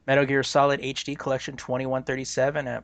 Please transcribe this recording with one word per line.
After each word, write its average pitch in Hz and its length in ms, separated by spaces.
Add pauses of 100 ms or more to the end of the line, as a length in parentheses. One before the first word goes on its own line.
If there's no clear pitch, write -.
Metal 139 180
Gear 135 180
Solid 143 400
H 135 220
D 143 100
Collection, 139 400
twenty-one 131 480
thirty-seven 135 640
at 117 160